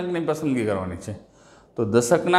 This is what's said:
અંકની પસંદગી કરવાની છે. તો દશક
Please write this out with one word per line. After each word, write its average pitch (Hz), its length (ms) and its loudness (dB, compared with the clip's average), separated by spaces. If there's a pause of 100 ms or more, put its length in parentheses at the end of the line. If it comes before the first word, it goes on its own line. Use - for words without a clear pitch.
અંકની 175 280 -2
પસંદગી 147 420 -2
કરવાની 92 340 -4
છે. 101 100 -8 (600)
તો 117 80 0
દશક 120 380 4 (160)